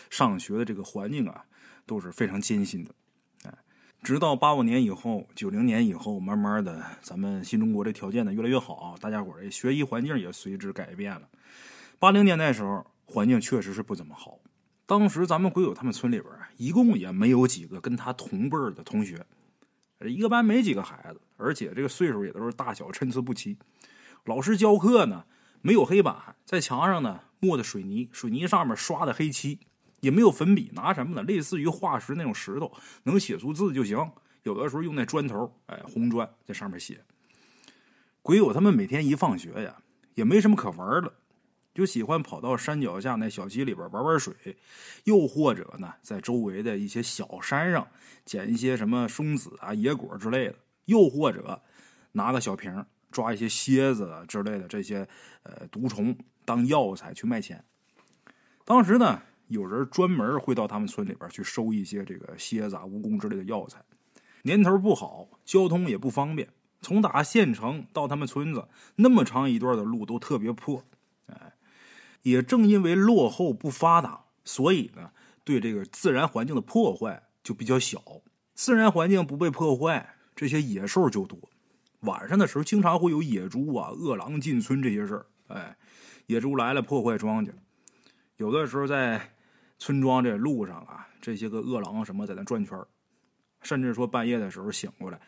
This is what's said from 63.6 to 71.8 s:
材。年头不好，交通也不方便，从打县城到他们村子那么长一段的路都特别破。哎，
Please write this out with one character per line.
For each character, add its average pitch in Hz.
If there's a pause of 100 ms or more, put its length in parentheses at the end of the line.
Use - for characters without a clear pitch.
材。 - (600)
年 196
头 190
不 190
好， - (160)
交 190
通 175
也 107
不 131
方 143
便， - (320)
从 202
打 151
县 151
城 131
到 147
他 139
们 143
村 147
子 113 (280)
那 233
么 226
长 135
一 117
段 127
的 110
路 110
都 113
特 131
别 110
破。 120 (420)
哎， - (680)